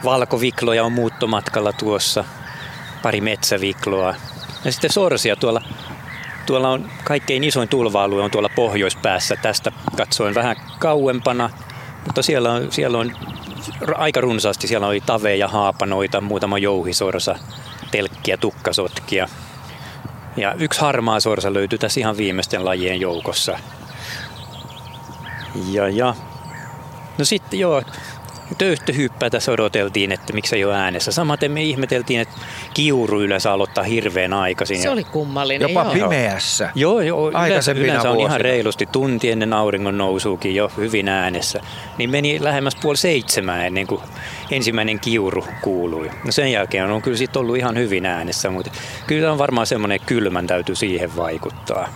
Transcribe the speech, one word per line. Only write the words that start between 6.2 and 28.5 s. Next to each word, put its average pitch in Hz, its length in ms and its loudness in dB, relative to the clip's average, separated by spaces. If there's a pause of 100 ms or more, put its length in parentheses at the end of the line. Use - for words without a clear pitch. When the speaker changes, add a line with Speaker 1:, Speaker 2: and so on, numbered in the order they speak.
Speaker 1:
tuolla 131 240 4
on 127 200 0 (140)
kaikkein 139 400 2
isoin 135 260 2
tulva-alue 101 540 4
on 104 80 0
tuolla 104 240 2
pohjoispäässä, 101 800 2
tästä - 360 0 (260)
katsoen 107 380 0
vähän 117 200 2 (240)
kauempana, 127 720 2 (560)
mutta - 160 0
siellä 123 300 4
on, 120 200 0
siellä 131 260 0
on 117 140 0 (720)
r-, - 160 0
aika 156 240 2
runsaasti, 110 460 2
siellä 107 200 2
oli 101 180 2
taveja, 104 420 2
haapanoita, 98 760 2
muutama 101 360 0
jouhisorsa, 92 800 0 (560)
telkkiä, 98 460 0
tukkasotkia. 92 880 -2 (1120)
Ja 101 160 0
yksi 160 280 -2
harmaa 117 380 2
sorsa 98 340 0
löytyi 98 260 0
tässä 110 200 0
ihan 110 180 0
viimeisten 92 480 0
lajien 92 360 0
joukossa. 85 580 -2 (2000)
Ja, 101 180 2
ja. 117 260 2 (1000)
No 143 80 2
sitten 190 340 0
joo, 160 220 4 (760)